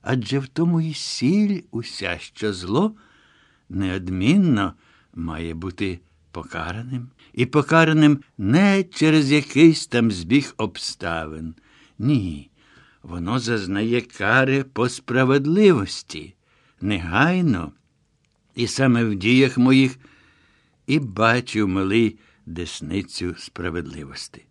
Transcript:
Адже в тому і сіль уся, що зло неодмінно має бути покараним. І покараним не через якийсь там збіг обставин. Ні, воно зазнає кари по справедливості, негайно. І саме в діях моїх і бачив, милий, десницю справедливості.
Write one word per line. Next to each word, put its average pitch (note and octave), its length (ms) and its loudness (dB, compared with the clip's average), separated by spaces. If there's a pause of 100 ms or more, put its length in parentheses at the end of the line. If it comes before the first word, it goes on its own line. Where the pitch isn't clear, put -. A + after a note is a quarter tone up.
Адже B2+ 380 -2
в C3 80 -8
тому E3+ 340 0
і D#3+ 120 -4
сіль G3 680 0 (100)
уся, G2 480 -6
що - 340 -6
зло A2+ 420 -2 (720)
неодмінно F#2+ 1040 0 (400)
має E2+ 400 -8
бути F2+ 460 -8 (320)
покараним. A2 800 -10 (240)
І B2 120 -2
покараним D3+ 800 4 (140)
не F#3 460 2
через D#3 480 2
якийсь D3+ 560 4
там A#2 240 2
збіг F#2+ 460 0
обставин. E2 1000 -8 (440)
Ні, F#2+ 520 -2 (520)
воно F2 360 -6
зазнає A2 600 -2
кари C3 640 0
по B2 260 -2
справедливості, C3 1500 2 (460)
негайно. G#2 880 0 (880)
І A#2+ 80 0
саме A#2+ 380 2
в G#2+ 100 -2
діях B2+ 420 4
моїх C3 400 4 (880)
і D3 120 0
бачив, A2+ 680 0
милий, G2+ 520 0 (260)
десницю F2 920 -8
справедливості. D#2+ 1120 -12